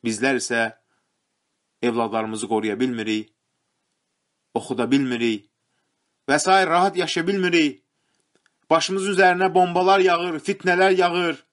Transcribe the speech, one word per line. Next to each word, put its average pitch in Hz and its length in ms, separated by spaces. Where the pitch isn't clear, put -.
Bizlər 117 360
isə 117 220
evladlarımızı 110 640
qoruya 110 320
bilmirik, 110 540
oxuda 120 360
bilmirik 117 580
və 147 100
s. 165 80
rahat 185 480
yaşaya 175 320
bilmirik. 170 560
Başımız 190 420
üzərinə 185 420
bombalar 185 460
yağır, 175 400
fitnələr 190 580
yağır. 175 380